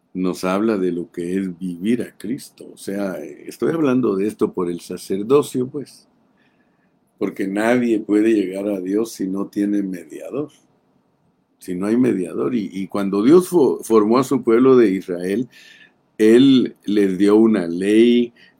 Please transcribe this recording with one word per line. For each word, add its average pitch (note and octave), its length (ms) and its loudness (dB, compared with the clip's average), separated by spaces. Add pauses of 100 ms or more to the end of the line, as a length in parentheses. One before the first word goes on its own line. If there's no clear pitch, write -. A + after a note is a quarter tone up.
(120)
nos F2+ 320 -4
habla G#2 320 -2
de F#2 160 -2
lo E2+ 180 -8
que F2+ 280 -6
es F#2 200 -8
vivir F#2 440 -4
a E2 160 -16
Cristo. - 560 -12
O - 20 -20
sea, G2 420 -8
estoy D2+ 540 -6
hablando B2+ 440 0
de F#2+ 100 -2
esto G#2+ 260 -4
por F2+ 160 -4
el F2 120 -8
sacerdocio, B2 880 -2
pues. - 380 -16 (1120)
Porque G2+ 280 -6
nadie A2+ 540 0
puede G#2+ 320 2
llegar G2 360 -2
a G2 120 -4
Dios G#2 320 -4
si G2 140 -8
no G2 200 -6
tiene G2+ 360 -2
mediador. F2 680 -12 (1080)
Si F2+ 160 -12
no F#2 120 -6
hay A2 100 0
mediador. A2 580 -2
Y, G#2+ 180 -6
y F#2+ 160 -8
cuando G2+ 340 -4
Dios F3+ 260 6
fo-, C3+ 340 0
formó A2 360 2
a C3+ 60 2
su B2+ 180 -2
pueblo B2+ 340 4
de A2+ 140 6
Israel, F#2 580 -6 (680)
Él B2 580 6 (100)
les G2 340 0
dio G2+ 180 4
una G#2+ 320 4
ley, A2+ 640 2 (280)